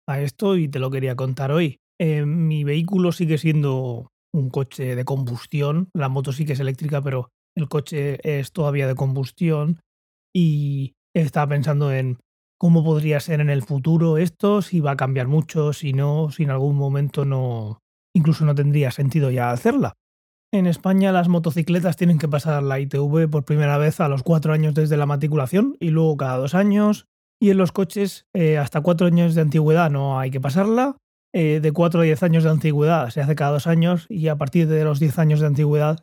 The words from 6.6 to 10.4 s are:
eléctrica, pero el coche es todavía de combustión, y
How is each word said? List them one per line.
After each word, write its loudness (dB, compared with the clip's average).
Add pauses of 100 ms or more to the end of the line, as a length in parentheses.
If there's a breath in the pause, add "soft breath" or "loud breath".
eléctrica, -4
pero -6 (260)
el -4
coche -4
es -8
todavía -2
de -2
combustión, -2 (540)
y 0 (200)